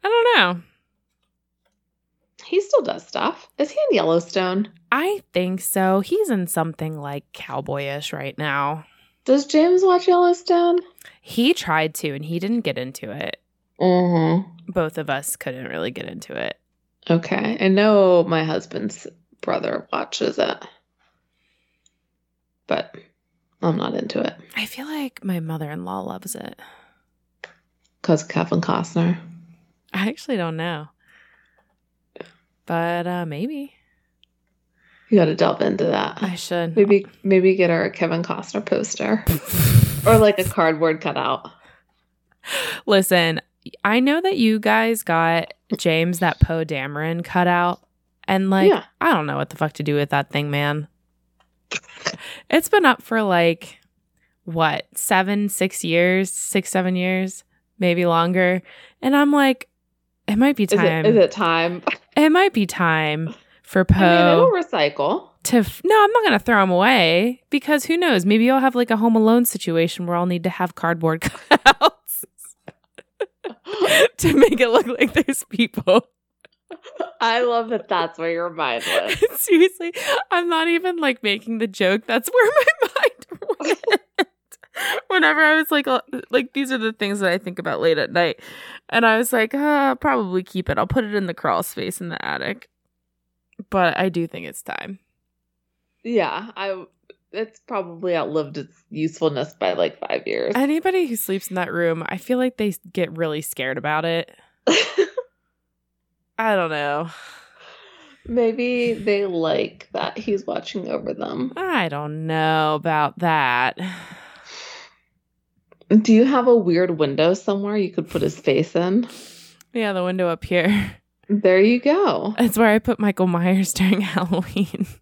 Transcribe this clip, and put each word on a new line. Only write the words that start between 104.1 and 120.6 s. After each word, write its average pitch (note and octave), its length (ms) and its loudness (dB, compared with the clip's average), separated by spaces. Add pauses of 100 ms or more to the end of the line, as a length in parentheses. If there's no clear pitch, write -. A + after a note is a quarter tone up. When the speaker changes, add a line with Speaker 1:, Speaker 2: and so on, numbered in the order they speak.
Speaker 2:
<laughs> - 180 -10 (1700)
Speaker 1:
I A3 200 0
don't E3+ 140 0
know. D3 400 -4 (1160)
Speaker 2:
Maybe A#3+ 680 0
they G3+ 300 0
like E3 680 -4
that - 260 -6
he's G3+ 280 -4
watching - 440 -8
over - 240 -6
them. - 420 -8
Speaker 1:
I E4 320 -2
don't D3+ 380 -8
know D#3 480 0
about D3+ 460 -2
that. C3 580 0 (2000)
Speaker 2:
Do A3 240 4
you A3+ 120 8
have C4 240 2
a A#3+ 80 8
weird F3 420 2
window D#3 360 2
somewhere G3+ 420 -4
you F#3+ 160 -2
could E3 160 -6
put D#3+ 140 -4
his D#3 160 -4
face - 360 0
in? F#3 320 0 (680)
Speaker 1:
Yeah, A3 200 -4
the F#3 120 -2
window F3+ 240 -2
up E3 160 -6
here. F#3+ 520 0 (320)